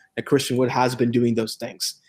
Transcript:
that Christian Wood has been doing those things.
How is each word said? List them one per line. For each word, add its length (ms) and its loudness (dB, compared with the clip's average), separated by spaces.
that 100 -6
Christian 300 0
Wood 140 2
has 260 0
been 160 0
doing 240 2
those 200 -2
things. 400 -8